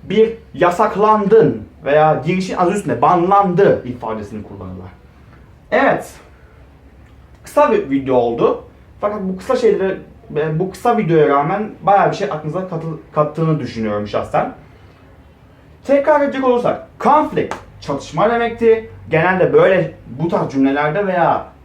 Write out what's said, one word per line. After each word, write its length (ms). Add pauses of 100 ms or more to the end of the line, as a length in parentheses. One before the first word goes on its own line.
bir 300 (220)
yasaklandın 1080 (220)
veya 420
girişin 300
adı 160
üstünde 300
banlandı 840
ifadesini 580
kullanırlar. 480 (800)
Evet. 420 (1300)
Kısa 280
bir 180
video 240
oldu. 500 (360)
Fakat 220
bu 140
kısa 200
şeyleri, 400 (400)
e, 220
bu 120
kısa 260
videoya 320
rağmen 420 (120)
bayağı 280
bir 60
şey 140
aklınıza 380
katı-, 460
kattığını 460
düşünüyorum 480
şahsen. 440 (1300)
Tekrar 360
edecek 240
olursak, 420 (140)
conflict, 540 (260)
çatışma 500
demekti. 600 (200)
Genelde 420
böyle 420 (120)
bu 220
tarz 240
cümlelerde 540
veya 400 (180)